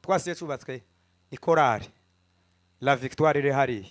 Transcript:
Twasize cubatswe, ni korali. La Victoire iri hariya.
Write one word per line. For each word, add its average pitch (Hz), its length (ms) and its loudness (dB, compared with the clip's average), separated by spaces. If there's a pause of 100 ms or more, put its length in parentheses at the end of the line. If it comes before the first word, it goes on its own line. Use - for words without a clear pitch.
Twasize 175 360 -2
cubatswe, 135 440 -10 (480)
ni 131 80 -14
korali. 131 520 2 (880)
La 139 160 2
Victoire 143 440 0
iri 139 100 0
hariya. 127 400 -2